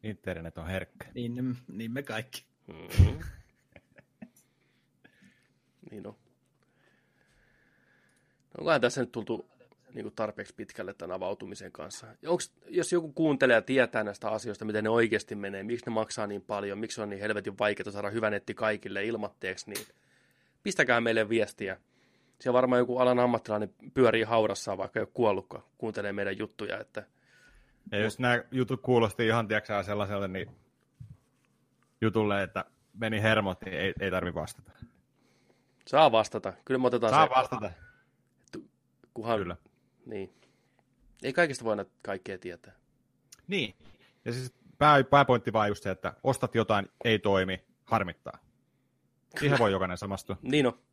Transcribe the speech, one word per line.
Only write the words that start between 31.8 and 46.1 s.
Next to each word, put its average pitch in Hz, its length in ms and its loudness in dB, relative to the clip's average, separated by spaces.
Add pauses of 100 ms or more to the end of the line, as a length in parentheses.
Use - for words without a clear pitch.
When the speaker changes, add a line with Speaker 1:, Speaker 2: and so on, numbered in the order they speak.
Speaker 1:
jutulle, 104 420 2
että 95 220 -6 (280)
meni 110 280 -2
hermot, 107 400 2
niin 92 160 -8
ei, 92 220 -2
ei 95 120 -2
tarvi 90 220 -2
vastata. - 380 -10 (1160)
Speaker 3:
Saa 147 240 8
vastata. 107 420 0 (120)
Kyllä 131 120 0
me 127 100 2
otetaan 117 260 2
Speaker 1:
Saa 151 140 6
Speaker 3:
se. 127 80 -2
Speaker 1:
vastata. 120 360 0 (800)
Speaker 3:
Tu-, - 180 -16 (440)
kunhan 113 260 -2
Speaker 1:
Kyllä. 87 180 -6 (480)
Speaker 3:
Niin. 98 280 -10 (880)
Ei 131 100 -6
kaikista 151 300 0
voi 113 80 0
aina 104 140 -2 (160)
kaikkea 98 360 -8
tietää. 90 360 -14 (760)
Speaker 1:
Niin. 156 280 -4 (500)
Ja 120 80 -6
siis 127 200 -8 (240)
pää-, 147 260 8
pääpointti 131 500 4
vaan 107 140 4
just 104 160 -4
se, 101 80 -4
että 92 220 -6 (100)